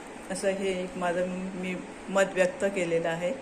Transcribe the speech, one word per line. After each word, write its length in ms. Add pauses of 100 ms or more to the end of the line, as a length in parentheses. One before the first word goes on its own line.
(300)
असं 180
हे 340
एक 140
माझं 300 (280)
मी 200 (340)
मत 140 (120)
व्यक्त 300
केलेलं 440
आहे. 340